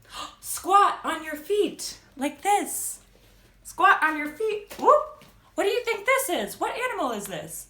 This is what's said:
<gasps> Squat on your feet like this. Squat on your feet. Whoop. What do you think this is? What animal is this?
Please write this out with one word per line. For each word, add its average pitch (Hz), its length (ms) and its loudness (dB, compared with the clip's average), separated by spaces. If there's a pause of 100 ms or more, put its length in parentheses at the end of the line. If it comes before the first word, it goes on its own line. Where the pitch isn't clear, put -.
(100)
<gasps> - 300 -16
Squat - 640 4
on 311 200 -4
your 311 120 -8
feet - 640 -2 (180)
like 285 260 -6
this. - 580 -2 (640)
Squat - 380 4
on 311 160 0
your 294 100 -4
feet. 427 500 -6
Whoop. - 460 4 (300)
What 339 100 0
do 403 60 2
you 480 140 -2
think 427 220 -4
this 523 220 2
is? 233 320 -4
What 466 160 -2 (140)
animal 339 220 -4
is 202 140 -8
this? 165 440 -12